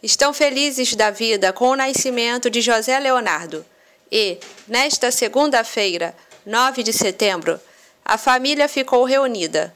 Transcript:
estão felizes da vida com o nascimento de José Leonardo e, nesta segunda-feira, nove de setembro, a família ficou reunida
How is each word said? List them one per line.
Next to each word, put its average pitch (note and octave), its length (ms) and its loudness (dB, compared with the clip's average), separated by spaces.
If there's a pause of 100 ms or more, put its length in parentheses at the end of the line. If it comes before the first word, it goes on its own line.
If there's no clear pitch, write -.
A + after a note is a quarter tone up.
estão C#4+ 320 2
felizes C4+ 600 0
da G#3+ 160 2
vida G3+ 400 0
com B3 160 2
o C4 80 2
nascimento B3 720 -2
de A#3 100 0
José A#3 380 2
Leonardo E3+ 680 -2 (460)
e, G3+ 260 0 (300)
nesta B3+ 460 0
segunda-feira, A3+ 1000 0 (320)
nove B3 380 0
de A3 100 -2
setembro, F#3+ 680 -2 (440)
a A3 140 0
família C#4 500 2
ficou C4 360 0
reunida A3 720 -2